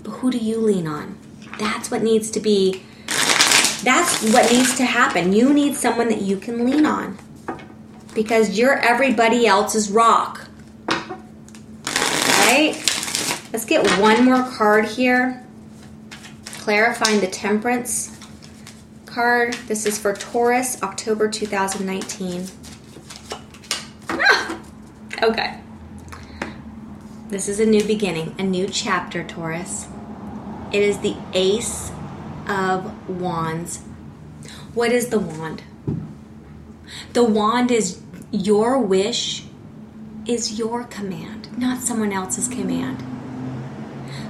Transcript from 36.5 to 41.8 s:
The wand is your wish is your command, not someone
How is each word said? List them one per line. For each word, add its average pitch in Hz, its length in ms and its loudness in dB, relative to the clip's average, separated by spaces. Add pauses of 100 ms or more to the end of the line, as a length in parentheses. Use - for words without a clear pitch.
The 240 120 6
wand 220 480 4
is 208 280 0 (300)
your 214 480 4
wish 202 680 0 (800)
is 233 320 -2
your 233 260 -4
command, 202 720 -10
not 254 200 0
someone 214 340 -2